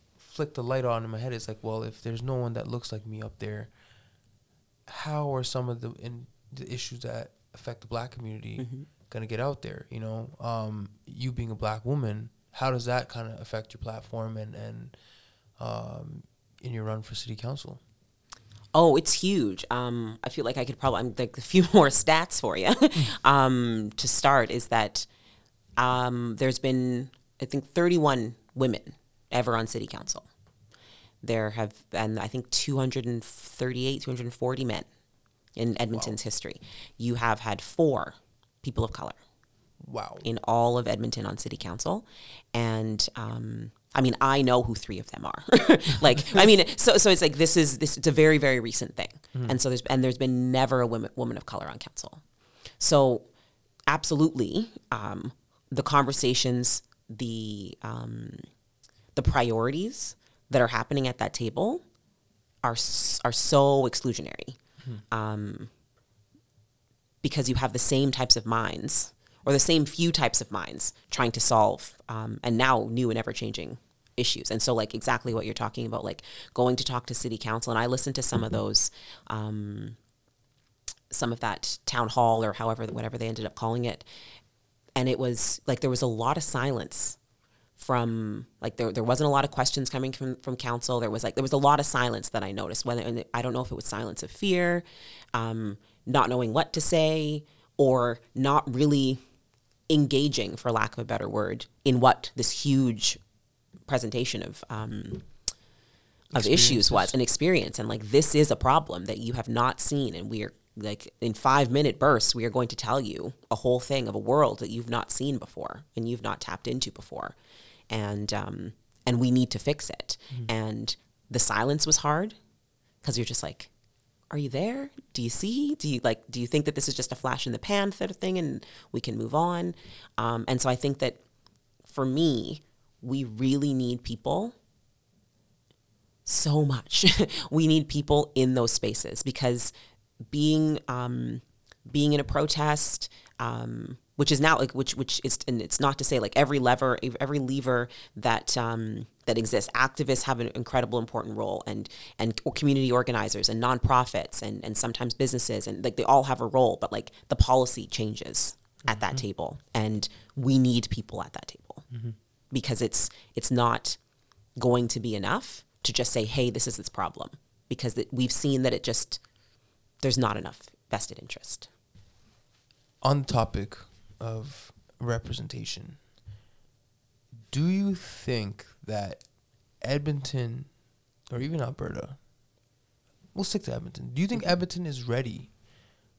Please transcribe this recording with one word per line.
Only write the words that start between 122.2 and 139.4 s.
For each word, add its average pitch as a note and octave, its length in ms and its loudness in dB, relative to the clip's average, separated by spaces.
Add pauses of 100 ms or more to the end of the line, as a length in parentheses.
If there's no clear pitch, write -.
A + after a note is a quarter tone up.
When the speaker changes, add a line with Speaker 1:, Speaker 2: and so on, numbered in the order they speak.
Speaker 2:
'cause - 160 -4
you're A#2 80 -2
just - 160 -4
like, - 300 -10 (600)
are D3+ 60 -6
you D3 120 -4
there? A3+ 420 -4 (220)
Do B2+ 80 -6
you A#2 80 -2
see? C#4 460 2
Do - 140 -8
you, C3 140 -2
like, A2+ 260 0
do B2 100 -8
you A#2+ 80 -4
think D3+ 180 2
that D3 100 -4
this D3 120 0
is C3+ 60 0
just - 180 -6
a B2+ 40 -6
flash C3 320 -4
in B2 60 -6
the A2 60 -6
pan G3+ 320 -2
sort G3 200 -6
of - 60 -14
thing F#3 200 -4
and D3 280 -6 (260)
we A#2+ 100 -6
can A2+ 160 -6
move A2+ 160 -6
on? F3 400 0 (440)
Um, A#2 300 -2
and B2+ 140 2
so C3 80 2
I B2+ 60 2
think C#3 240 -4
that - 220 -4 (720)
for C3+ 140 -2
me, C#3+ 560 0 (400)
we C3 220 -4
really C3 500 0
need B2 300 -2
people F3 500 -4 (1700)
so D3+ 400 4
much. C3+ 400 0 (300)
<laughs> - 160 -6
We D#3+ 160 4
need D#3 220 4
people D3 460 2
in B2+ 180 4
those A#2+ 180 2
spaces - 520 0
because B2+ 500 0 (580)